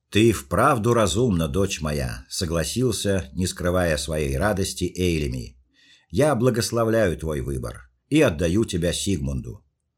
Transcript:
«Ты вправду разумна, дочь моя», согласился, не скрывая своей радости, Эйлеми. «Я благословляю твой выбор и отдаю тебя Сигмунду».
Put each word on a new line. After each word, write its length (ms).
«Ты 220
вправду 640
разумна, 540
дочь 320
моя», 480
согласился, 1040
не 140
скрывая 500
своей 400
радости, 480
Эйлеми. 600
«Я 280
благословляю 800
твой 220
выбор 500
и 140
отдаю 420
тебя 280
Сигмунду». 720